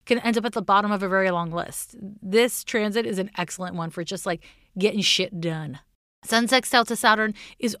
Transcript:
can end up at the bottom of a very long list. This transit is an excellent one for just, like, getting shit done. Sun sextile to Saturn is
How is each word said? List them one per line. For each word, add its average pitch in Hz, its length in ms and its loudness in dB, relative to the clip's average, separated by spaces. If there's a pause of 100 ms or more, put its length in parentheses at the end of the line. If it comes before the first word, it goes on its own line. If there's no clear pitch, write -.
can 240 140 -8
end 233 180 0
up 208 60 -2
at 233 80 -2
the 226 100 -2
bottom 208 280 4
of 202 120 0
a 196 60 -2
very 190 220 2
long 170 200 -2
list. - 460 -8 (260)
This 220 420 2
transit 214 400 -2
is 220 140 -2
an 190 180 -4
excellent 175 400 -6
one 165 140 -6
for 170 140 -8
just, 185 200 -8
like, 170 180 -4 (360)
getting 202 240 2
shit 185 380 0
done. 156 400 -6 (440)
Sun 233 240 2
sextile 247 360 4
to 226 120 -2
Saturn 214 360 4 (280)
is 214 200 -2